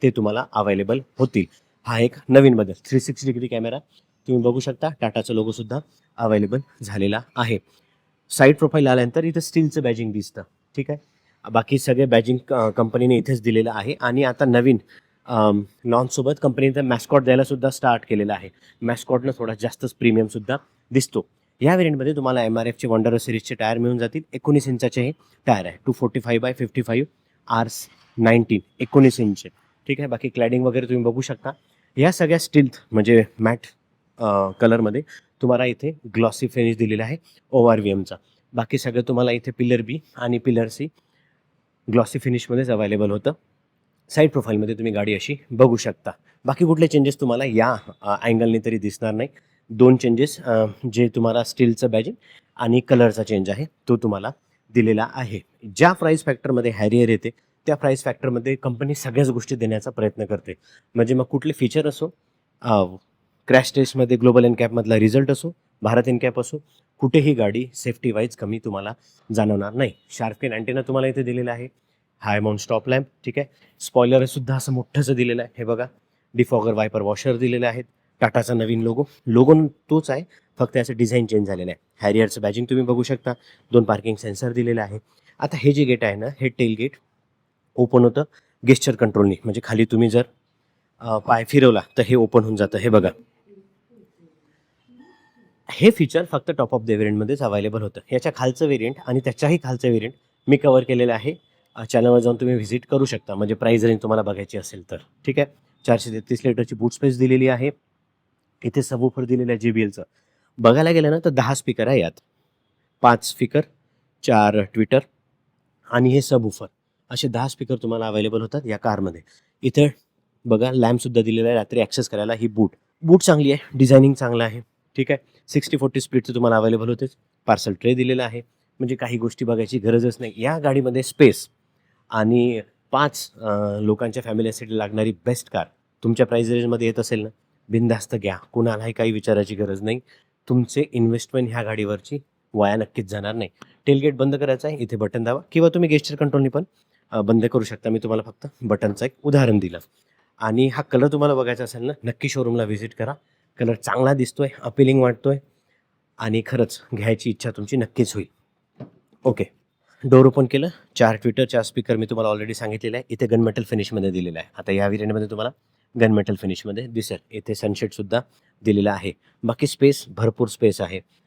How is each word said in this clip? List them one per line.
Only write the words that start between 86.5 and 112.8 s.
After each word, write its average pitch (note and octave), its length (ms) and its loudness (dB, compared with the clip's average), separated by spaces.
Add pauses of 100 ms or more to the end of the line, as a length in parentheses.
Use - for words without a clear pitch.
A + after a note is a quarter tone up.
गेट C3 120 -6 (840)
ओपन B2 300 4
होतं B2 180 2 (440)
गेस्चर C3 280 4
कंट्रोलनी, G2+ 500 2
म्हणजे A2 200 -6
खाली A2+ 200 0
तुम्ही A2+ 260 2
जर, A#2 120 2 (800)
अ, A#2 180 -4
पाय A2+ 260 0
फिरवला B2 360 6 (180)
तर B2 40 4
हे A#2 140 2
ओपन A2+ 280 4
होऊन A2 120 -4
जातं, G2+ 220 0
हे G#2+ 100 0
बघा. G2+ 200 6 (2500)
हे G3+ 200 6
फीचर E3 420 0
फक्त D3+ 180 -6
top C#3 220 -2
of B2 80 -2
the A2+ 120 -4
variant-मध्येच G#2+ 500 -2
अव्हेलेबल G#2 400 -2
होतं. G2 180 -12 (120)
याच्या B2+ 240 -4
खालचं B2+ 300 -2
व्हेरियंट B2+ 280 -2 (120)
आणि B2+ 140 -2
त्याच्याही D3 440 -2
खालचं B2+ 240 -4
व्हेरियंट A#2 260 -2 (340)
मी C#3 80 6
कव्हर C3 260 4
केलेलं A#2+ 300 0
आहे. A#2+ 220 -6 (400)
अ, A2+ 100 -12
चॅनलवर A#2+ 340 4
जाऊन A#2+ 180 0
तुम्ही B2+ 180 -2
व्हिजिट A2 320 -4
करू C#3 180 0
शकता, G#2+ 300 -8
म्हणजे G#2 200 -2
प्राईस A2+ 300 2
रेंज A2 180 2
तुम्हाला A2 200 0
बघायची G2+ 360 -8
असेल F#2 320 -16
तर, F2 60 -12
ठीक - 420 -8
आहे. C#3+ 80 2 (400)
चारशे A#2 240 0
तेहतीस A2 340 -6
लिटरची A#2+ 300 -2
बूट A2+ 180 -2
स्पेस C3 260 -2
दिलेली C3 300 4
आहे. B2+ 220 -2 (920)
इथे B2 180 -2
सबवूफर B2+ 420 -2
दिलेलं B2 280 -2
आहे A#2 60 -4
जेबीएलचं. G#2+ 440 -2 (560)
बघायला C3+ 320 6
गेलं D#3 200 4
ना D#3+ 80 0
तर D#3+ 120 0
दहा B2+ 240 0
स्पीकर A#2 340 -4
आहे C3 120 2
यात, E2 100 -2 (880)